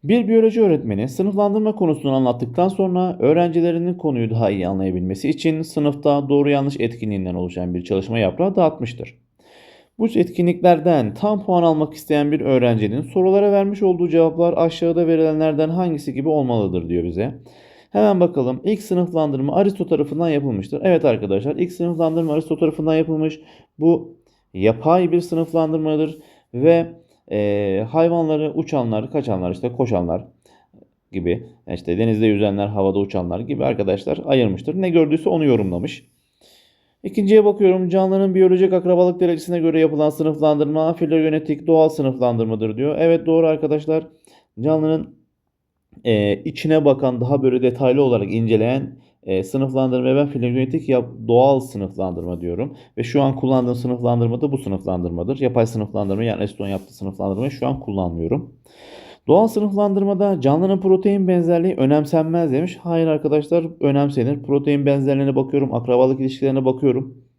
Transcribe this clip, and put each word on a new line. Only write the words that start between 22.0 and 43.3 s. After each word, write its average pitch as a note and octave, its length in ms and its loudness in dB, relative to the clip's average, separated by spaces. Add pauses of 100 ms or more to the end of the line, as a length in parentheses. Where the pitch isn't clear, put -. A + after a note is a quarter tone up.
Aristo D#3 240 -2
tarafından D#3 380 0
yapılmış. D#3 460 -2 (380)
Bu D#3+ 380 0 (380)
yapay D#3 580 2
bir E3+ 80 2
sınıflandırmadır D#3 1000 -2 (360)
ve, E3 320 4 (440)
e, G#2 600 0
hayvanları D#3+ 640 0
uçanlar, B2+ 560 -2
kaçanlar, G2+ 400 -4
işte B2 220 -6
koşanlar G#2 520 -2 (880)
gibi, F#2 340 -4 (280)
işte F2 240 -6
denizde A2 280 0
yüzenler, G2+ 400 0
havada G2 320 0
uçanlar F#2+ 420 -4
gibi C3 240 -6
arkadaşlar G#2+ 600 -2
ayırmıştır. C3+ 560 0
Ne F#3 100 -2
gördüyse D#3+ 380 2
onu D#3+ 160 0
yorumlamış. G2+ 600 -2 (960)
İkinciye G3+ 420 4
bakıyorum. F#3+ 440 4
Canlının F#3+ 460 2
biyolojik F#3 380 6
akrabalık F3+ 480 2
derecesine F3 380 0
göre D#3+ 220 2
yapılan D3+ 300 2
sınıflandırma D3+ 840 0
filogenetik D#3 720 -2
doğal D#3+ 220 6
sınıflandırmadır A#2 880 -2
diyor. C#3 220 -2
Evet, E3 280 2
doğru E3 200 4